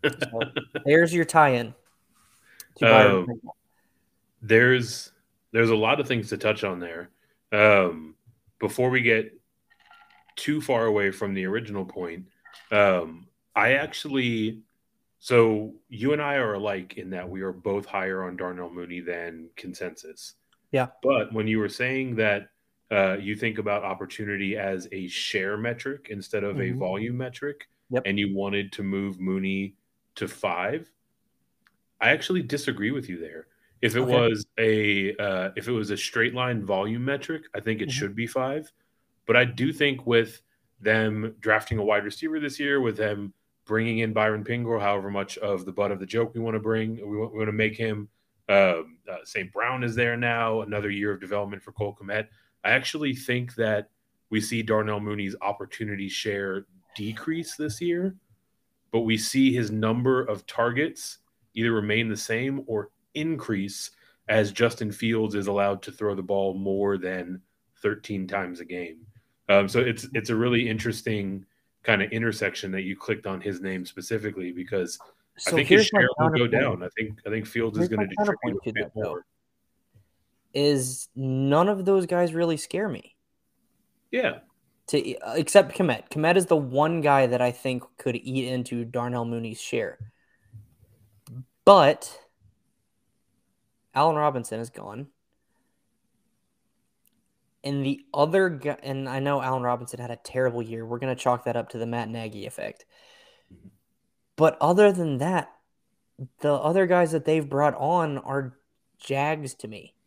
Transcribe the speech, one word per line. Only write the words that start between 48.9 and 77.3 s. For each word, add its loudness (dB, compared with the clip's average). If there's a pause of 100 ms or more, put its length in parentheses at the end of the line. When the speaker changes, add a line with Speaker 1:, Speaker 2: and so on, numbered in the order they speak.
Speaker 2:
uh, -10
Saint -8
Brown -2
is -2
there 0
now, 0
another -4
year -2
of -8
development -6
for -20
Cole -6
Kmet. -6 (360)
I 2
actually 0
think -4
that 0 (400)
we 0
see -4
Darnell 0
Mooney's -6
opportunity -6
share -4 (300)
decrease -6
this -6
year, -2 (760)
but 2
we 2
see 2
his -2
number 2
of -6
targets -2 (340)
either 0
remain 0
the -4
same -4
or -4 (260)
increase -4 (360)
as 2
Justin 0
Fields -2
is -2
allowed 0
to -14
throw -2
the -6
ball 0
more 0
than -6 (400)
thirteen -4
times -6
a -14
game. -12 (440)
Um, 8
so 2
it's, 0
it's -4
a 2
really 2
interesting -4 (380)
kind 4
of -2
intersection -2
that -4
you -6
clicked -6
on -6
his -4
name -6
specifically, -8
because -6
I -12
Speaker 1:
So 0
Speaker 2:
think 2
his 8
Speaker 1:
here's 2
my 4
Speaker 2:
share 4
will 4
go 2
Speaker 1:
counterpoint. 0
Speaker 2:
down. 0
I -6
think, -8
I -8
think -4